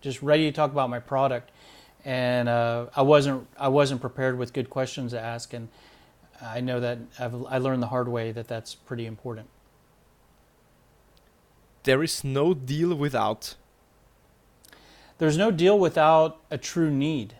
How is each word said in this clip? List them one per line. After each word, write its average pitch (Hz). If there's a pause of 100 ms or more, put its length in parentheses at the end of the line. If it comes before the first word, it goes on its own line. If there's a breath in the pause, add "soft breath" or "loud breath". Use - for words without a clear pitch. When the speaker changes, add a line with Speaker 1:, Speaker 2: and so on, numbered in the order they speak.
Speaker 1:
just 131
ready 151
to 147
talk 147
about 135
my 120
product, 135 (560 soft breath)
and, 123
uh, 120 (100)
I 143
wasn't, 139 (120)
I 139
wasn't 135
prepared 131
with 123
good 123
questions 131
to 120
ask, 117
and 117 (720 soft breath)
I 120
know 127
that 120 (220)
I've, 123 (160)
I 131
learned 127
the 113
hard 123
way 113
that 113
that's 113
pretty 117
important. 113 (2250)
Speaker 2:
There 135
is -
no 143
deal 151
without. 123 (1600 soft breath)
Speaker 1:
There's 156
no 208
deal 190
without 160 (120)
a 151
true 165
need. 139